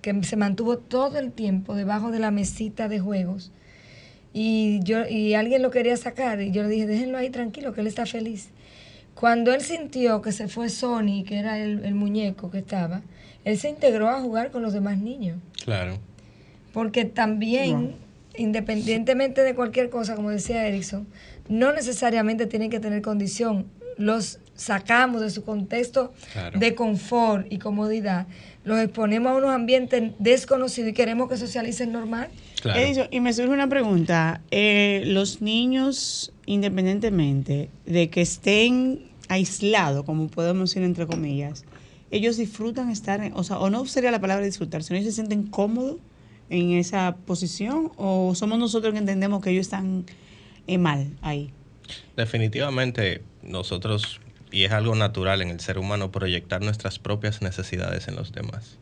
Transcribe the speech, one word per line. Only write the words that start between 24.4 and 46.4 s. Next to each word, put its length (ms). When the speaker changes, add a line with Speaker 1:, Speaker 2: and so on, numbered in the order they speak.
Speaker 1:
sacamos 680
de 100
su 140
contexto 680
Speaker 2:
Claro. 260
Speaker 1:
de 160
confort 800
y 60
comodidad, 680
los 140
exponemos 540
a 40
unos 140
ambientes 680
desconocidos 720
y 40
queremos 340
que 80
socialicen 560
normal. 360
Speaker 2:
Claro. 180
Speaker 3:
Edison, 300
y 100
me 140
surge 160
una 180
pregunta. 720
Eh, 560
los 360
niños, 880
independientemente 1200
de 240
que 120
estén 800
aislados, 760
como 240
podemos 420
decir 120
entre 240
comillas, 580
ellos 260
disfrutan 540
estar, 320
en, 120
o 100
sea, 160
o 100
no 160
sería 240
la 100
palabra 240
disfrutar, 380
sino 160
ellos 160
se 80
sienten 220
cómodos 520